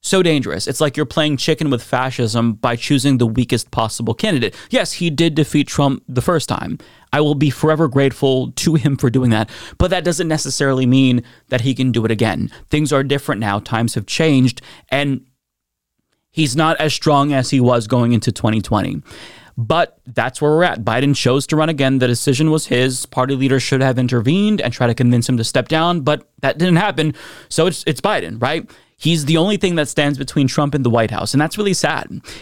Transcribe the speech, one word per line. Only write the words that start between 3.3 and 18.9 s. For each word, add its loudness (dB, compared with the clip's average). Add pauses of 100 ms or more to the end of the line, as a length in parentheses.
possible -4
candidate. -2 (160)
Yes, 0
he -2
did 0
defeat 0
Trump 0
the -4
first 0
time. -6 (340)
I 2
will 2
be 2
forever 0
grateful 0
to 0
him 0
for 0
doing 2
that, 0 (280)
but 0
that 0
doesn't -2
necessarily 0
mean 4 (260)
that 0
he 0
can 0
do 0
it 0
again. 0 (200)
Things 0
are 2
different -2
now. -2
Times -2
have -6
changed, 2 (280)
and -2 (1080)
he's -2
not 2
as 0
strong 2
as 0
he 4
was 2
going 2
into 2
twenty 0
twenty. -2 (540)